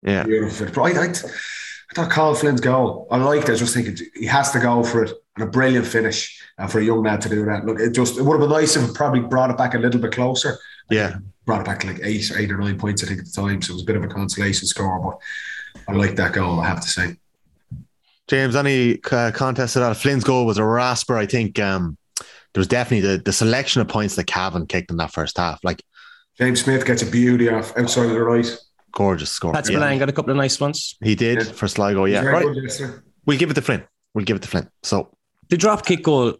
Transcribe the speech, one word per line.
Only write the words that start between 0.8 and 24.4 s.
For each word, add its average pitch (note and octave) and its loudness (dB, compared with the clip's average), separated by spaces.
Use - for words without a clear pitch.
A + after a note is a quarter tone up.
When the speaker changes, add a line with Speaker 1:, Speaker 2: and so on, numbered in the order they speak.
Speaker 2:
I, E3+ 2
I, - 0
I - -12
thought E3+ -2
Colin D#3 4
Flynn's C#3+ 2
goal, B2+ 2
I B2 2
liked D3 2
it. C#3 2
I - 4
was A2+ 2
just A#2 0
thinking G#2+ -2
he A2+ -8
has - 2
to B2 2
go A#2+ 4
for A#2 2
it, - -8
and A2 -4
a - -4
brilliant B2 2
finish, A2 -2
uh, F#2+ -6
for A2 0
a A2 2
young A2+ 2
lad G#2 0
to G#2+ -4
do G#2+ 0
that. G2+ -2
Look, A2 -2
it A#2 2
just, A#2+ 0
it B2+ 0
would D3+ 4
have C#3+ 4
been D#3 4
nice D#3 2
if B2 0
it - -10
probably C3 2
brought B2+ 2
it B2 -2
back B2 0
a A#2 0
little A#2+ 2
bit A2+ -2
closer. B2+ -2
Speaker 1:
Yeah. G2+ 2
Speaker 2:
Brought G#2 0
it G2 -6
back, G2 -4
like, F2+ -8
eight, G#2 -4
eight G2+ -2
or G2 -4
nine G2+ -2
points, G#2 -2
I - -6
think, G2 -6
at - -14
the - -18
time. G2 -2
So - -6
it F2+ -8
was F#2 -8
a - -8
bit A2 0
of G2+ -2
a G2+ -4
consolation G2 -2
score, F#2+ -2
but - -10
I G2+ -2
like G2+ 2
that F2+ 0
goal, F2 0
I E2 -2
have F#2 -4
to - -6
say. F2 -4
Speaker 1:
James, C3+ 2
any, C3+ 4
uh, A#2+ 2
contest B2+ -2
at C3 4
all? A#2 2
Flynn's C#3 0
goal B2+ 2
was G#2+ 2
a A2 2
rasper. A#2+ 0
I G#2 0
think, A2 -2
um, F#2+ -2
there F#2+ -2
was F#2+ 2
definitely A#2 2
the, F#2+ 0
the G2+ -2
selection A#2+ 2
of F#2 2
points G#2 -2
that F2 -2
Cavan F2+ -4